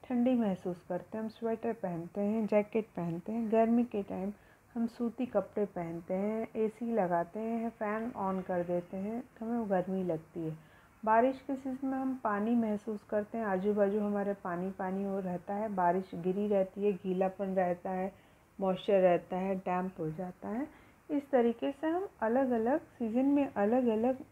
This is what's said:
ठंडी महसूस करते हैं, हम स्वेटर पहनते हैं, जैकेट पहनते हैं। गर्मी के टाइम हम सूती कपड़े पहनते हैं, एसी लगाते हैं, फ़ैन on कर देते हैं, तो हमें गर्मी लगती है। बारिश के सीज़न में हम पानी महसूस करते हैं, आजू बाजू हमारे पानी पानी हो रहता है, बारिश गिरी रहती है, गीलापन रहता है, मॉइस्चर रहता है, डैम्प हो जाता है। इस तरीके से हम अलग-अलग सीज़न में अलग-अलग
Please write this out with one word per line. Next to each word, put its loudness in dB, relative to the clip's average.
ठंडी 4
महसूस -2
करते -6
हैं, -6
हम -6
स्वेटर -4
पहनते -6
हैं, 0
जैकेट 2
पहनते -6
हैं। -2
गर्मी 4
के -4
टाइम -4
हम 0
सूती -4
कपड़े 0
पहनते -6
हैं, -2
एसी -2
लगाते 0
हैं, -2
फ़ैन -4
on -4
कर 0
देते -2
हैं, -6
तो -12
हमें -2
गर्मी 0
लगती -4
है। -8
बारिश 4
के -6
सीज़न -6
में -2
हम -4
पानी 0
महसूस 0
करते -4
हैं, -4
आजू 2
बाजू 4
हमारे 0
पानी -4
पानी -4
हो -2
रहता -4
है, -4
बारिश 2
गिरी 0
रहती 2
है, 4
गीलापन -2
रहता 0
है, -2
मॉइस्चर 4
रहता 4
है, -2
डैम्प -2
हो -2
जाता -8
है। -4
इस -2
तरीके 2
से -6
हम 0
अलग-अलग 2
सीज़न -2
में 4
अलग-अलग 2